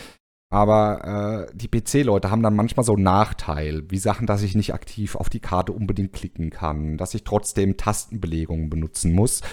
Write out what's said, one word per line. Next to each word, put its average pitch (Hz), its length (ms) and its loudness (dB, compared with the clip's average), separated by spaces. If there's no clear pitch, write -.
Aber, 104 960 2
äh, 82 80 -18
die 110 120 -10
P-C-Leute 110 600 2
haben 113 120 2
dann 107 140 4
manchmal 113 280 2
so 110 100 4
einen 98 100 4
Nachteil, 78 840 0
wie 95 100 -4
Sachen, 107 280 0
dass 104 160 0
ich 98 140 0
nicht - 180 0
aktiv - 400 -8
auf - 140 0
die - 120 0
Karte 92 320 -2
unbedingt 98 400 -2
klicken 82 380 -8
kann, 78 460 -4
dass 90 180 -6
ich 110 80 -6
trotzdem 101 540 2
Tastenbelegungen 82 920 -4
benutzen 82 440 0
muss. 101 300 2